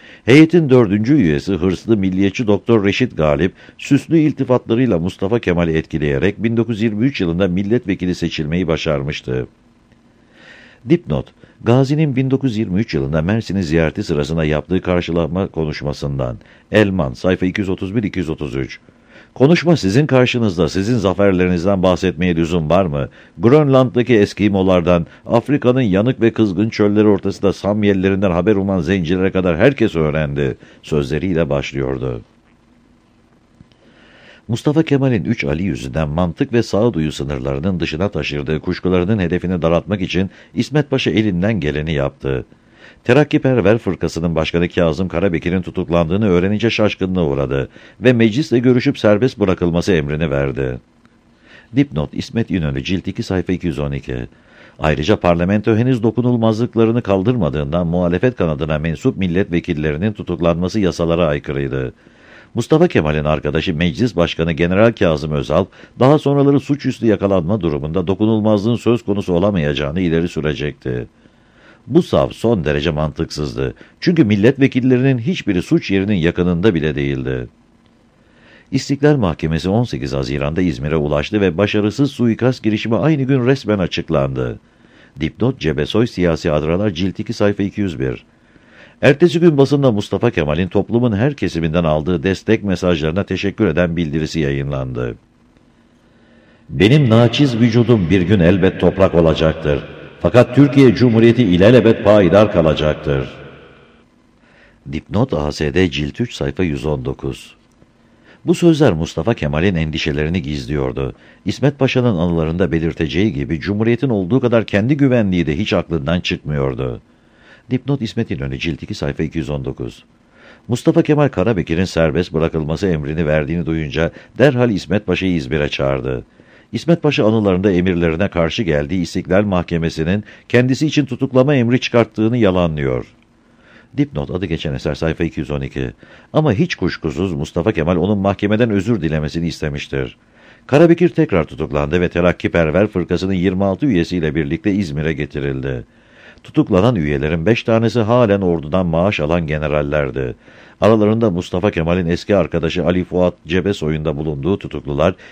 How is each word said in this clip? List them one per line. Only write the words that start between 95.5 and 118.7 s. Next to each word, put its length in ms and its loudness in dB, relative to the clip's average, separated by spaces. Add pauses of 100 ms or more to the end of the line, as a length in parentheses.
"Benim 400 4
naçiz 500 4
vücudum 500 4
bir 120 4
gün 180 2
elbet 400 4
toprak 360 2
olacaktır. 680 2 (380)
Fakat 340 4
Türkiye 400 6
Cumhuriyeti 480 6
ilelebet 600 6
payidar 480 6
kalacaktır." 800 0 (1600)
Dipnot 420 -4
A 180 -2
S 220 -4
D, 180 2
cilt 300 -6
üç, 120 -4
sayfa 300 -4
yüz 220 -4
on 200 -4
dokuz. 500 -10 (880)
Bu 100 2
sözler 380 4
Mustafa 400 -2
Kemal'in 420 0
endişelerini 640 -2
gizliyordu. 720 -4 (320)
İsmet 340 -2
Paşa'nın 360 0
anılarında 560 0
belirteceği 640 -2
gibi 260 -4
Cumhuriyet'in 500 -2
olduğu 300 0
kadar 260 0
kendi 320 0
güvenliği 480 2
de 120 -2
hiç 160 -2
aklından 460 -2
çıkmıyordu. 800 -4 (680)
Dipnot: 300 -2
İsmet 300 -6
İnönü, 280 -6
cilt 240 -6